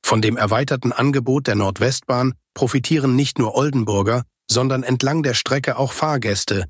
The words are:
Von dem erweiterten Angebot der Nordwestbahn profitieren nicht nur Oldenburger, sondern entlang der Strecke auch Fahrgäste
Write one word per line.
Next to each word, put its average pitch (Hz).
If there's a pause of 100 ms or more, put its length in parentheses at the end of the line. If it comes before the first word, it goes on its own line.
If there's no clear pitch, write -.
Von 110
dem 107
erweiterten 120
Angebot 135
der 110
Nordwestbahn 123 (180)
profitieren 135
nicht 135
nur 110
Oldenburger, 117 (260)
sondern 131
entlang 135
der 127
Strecke 131
auch 135
Fahrgäste 110